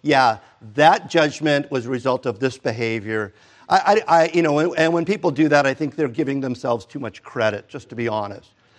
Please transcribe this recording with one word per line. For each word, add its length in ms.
"Yeah, 380
that 360
judgment 600
was 140
a 40
result 340
of 140
this 180
behavior." 800
I, 380
I, 160
I, 100
you 100
know, 180
and, 180
and 140
when 120
people 280
do 160
that, 180
I 80
think 220
they're 100
giving 340
themselves 460
too 140
much 240
credit, 440
just 200
to 80
be 100
honest. 460